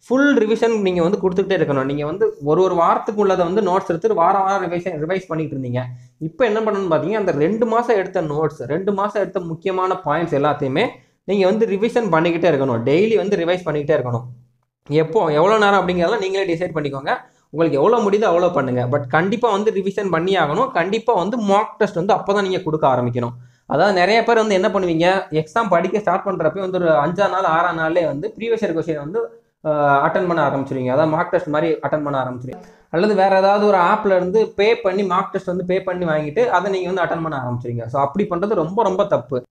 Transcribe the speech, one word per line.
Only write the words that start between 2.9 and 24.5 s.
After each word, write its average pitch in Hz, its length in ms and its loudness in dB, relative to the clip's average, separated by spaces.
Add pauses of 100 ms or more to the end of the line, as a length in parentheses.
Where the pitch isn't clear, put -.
உள்ளதை 185 240 2
வந்து 190 160 0
notes 185 280 0
எடுத்து 175 240 0
வாரம் 190 300 2
வாரம் 190 200 0
revise, 175 240 -4 (120)
revise 185 280 -4
பண்ணிட்டு 156 280 -4
இருந்தீங்க. 123 260 -4 (380)
இப்போ 160 260 -2
என்ன 214 140 0
பண்ணணும்னு 202 320 -2
பாத்தீங்கன்னா, 165 300 0
அந்த 185 100 -2
ரெண்டு 175 340 0
மாசம் 226 320 2
எடுத்த 185 240 -2
notes, 151 420 -4
ரெண்டு 185 300 -2
மாசம் 202 280 -2
எடுத்த 190 180 -4
முக்கியமான 185 540 -4
points 160 400 -2
எல்லாத்தையுமே 143 520 0 (380)
நீங்க 190 220 0
வந்து 214 200 2
revision 214 460 0
பண்ணிக்கிட்டே 170 380 2
இருக்கணும். 135 340 0
daily 185 320 2
வந்து 196 220 0
revise 175 280 -2
பண்ணிக்கிட்டே 147 300 0
இருக்கணும். 123 300 -2 (640)
எப்போ, 160 300 2 (120)
எவ்வளவு 185 280 4
நேரம் 202 200 4
அப்படிங்கிறதெல்லாம் 180 460 0
நீங்களே 190 200 -2
டிசைட் 170 300 -4
பண்ணிக்கோங்க. 147 380 -4 (360)
உங்களுக்கு 147 280 0
எவ்வளவு 214 260 4
முடியுதோ 202 200 2
அவ்வளவு 180 300 2
பண்ணுங்க. 127 320 0
But 139 240 -2
கண்டிப்பா 208 420 0
வந்து 214 200 0
revision 196 380 -4
பண்ணி 175 260 0
ஆகணும். 175 360 0
கண்டிப்பா 196 420 0
வந்து 196 240 -2
mock 208 400 0
test - 180 0
வந்து 190 180 0
அப்பதான் 196 340 0
நீங்க 185 140 -2
கொடுக்க 156 260 0
ஆரம்பிக்கணும். 120 480 0 (300)
அதாவது 190 280 2
நிறைய 196 300 2
பேர் 226 200 2
வந்து 214 120 0